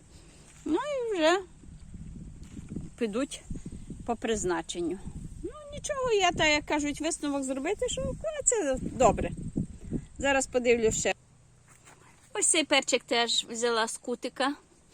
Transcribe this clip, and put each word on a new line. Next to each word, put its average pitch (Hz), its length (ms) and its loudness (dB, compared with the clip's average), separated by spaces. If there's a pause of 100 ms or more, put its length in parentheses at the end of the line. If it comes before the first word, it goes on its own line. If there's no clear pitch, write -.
(640)
Ну 302 120 2
і 508 360 -2
вже 339 260 4 (1600)
підуть 233 460 -2 (600)
по 233 100 -2
призначенню. 180 840 -2 (440)
Ну, 403 80 -6 (220)
нічого, 554 380 -2
я, 392 200 6
так 330 160 2
як 302 180 4
кажуть, 294 360 -2
висновок 294 420 -2
зробити, 277 460 -2
що, 508 120 -4
а, 571 420 -4
це 294 380 2
добре. 214 500 4 (840)
Зараз 277 300 4
подивлюсь 233 520 4
ще. 190 140 2 (1200)
Ось - 140 2
цей 320 160 6
перчик 269 400 2
теж 233 460 2
взяла 226 380 2
з - 100 -6
кутика. 254 580 -2 (380)